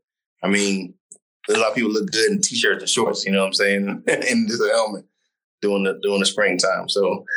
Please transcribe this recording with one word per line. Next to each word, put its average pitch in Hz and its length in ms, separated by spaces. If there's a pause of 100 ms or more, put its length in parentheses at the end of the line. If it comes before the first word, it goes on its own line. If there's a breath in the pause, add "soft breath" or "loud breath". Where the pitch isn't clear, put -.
(420)
I 90 60
mean, 98 460 (540)
a 107 60
lot 110 160
of - 40
people 117 160
look 107 220
good 110 180
in 101 100
T-shirts 98 420
and - 60
shorts, - 380
you 98 60
know 98 80
what 95 80
I'm - 60
saying? 101 500
<laughs> - 20
And 127 420
just - 140
a 104 100
helmet 107 320 (560)
during 101 220
the, 95 180
during 101 200
the 95 60
springtime. 92 640
So, 95 360 (120)